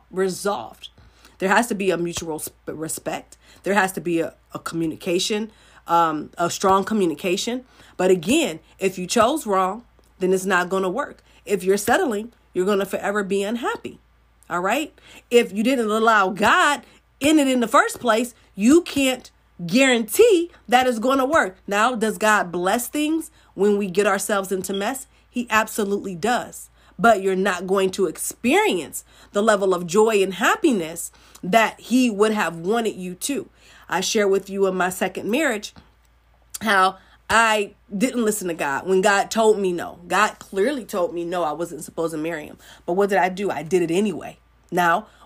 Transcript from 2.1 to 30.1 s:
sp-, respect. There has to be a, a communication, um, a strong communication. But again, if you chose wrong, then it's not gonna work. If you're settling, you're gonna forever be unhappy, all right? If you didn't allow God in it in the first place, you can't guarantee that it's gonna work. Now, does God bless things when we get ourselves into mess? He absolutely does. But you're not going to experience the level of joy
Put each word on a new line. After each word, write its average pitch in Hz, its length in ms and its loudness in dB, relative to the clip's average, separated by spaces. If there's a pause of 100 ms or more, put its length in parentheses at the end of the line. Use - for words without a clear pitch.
sp-, - 80 -12 (160)
respect. 156 720 -10 (260)
There 185 100 -2
has 190 200 2
to 180 80 -10
be 165 180 -2
a, 156 140 -6 (200)
a 151 60 -10
communication, 175 920 -4 (360)
um, 165 500 0
a 170 120 -2
strong 190 340 2
communication. 196 800 -2 (320)
But 190 160 2
again, 185 480 0 (180)
if 185 200 -4
you 180 100 -6
chose 240 400 0
wrong, 190 380 -2 (320)
then 185 160 0
it's 185 120 -2
not 180 220 0
gonna 190 220 -2
work. 240 340 -8 (220)
If 190 180 -2
you're 190 140 2
settling, 240 560 -2 (200)
you're 185 120 0
gonna 196 200 0
forever 202 380 -4
be 196 200 -2
unhappy, 240 560 -6 (500)
all 175 100 -4
right? 220 340 -2 (380)
If 233 220 4
you 208 100 -2
didn't 240 260 0
allow 220 400 4
God 285 520 2 (400)
in 311 180 4
it 277 80 2
in 254 140 2
the 220 80 0
first 392 320 2
place, 240 320 0 (200)
you 254 280 6
can't 262 500 -2 (340)
guarantee 269 840 4 (160)
that 254 200 4
it's 240 120 0
gonna 262 260 2
work. 269 320 2 (100)
Now, 214 280 2
does 208 220 -2
God 208 340 2
bless 185 380 -2
things 311 420 -4 (220)
when 202 240 2
we 202 100 -2
get 202 200 0
ourselves 196 440 -2
into 185 220 -4
mess? 214 340 -6 (220)
He 240 200 -6
absolutely 202 640 -2
does. 202 540 -4 (280)
But 190 240 4
you're 190 140 0
not 185 300 -2
going 190 260 2
to 190 160 0
experience 240 960 -2 (260)
the 202 100 0
level 202 320 4
of 175 140 -2
joy 214 340 4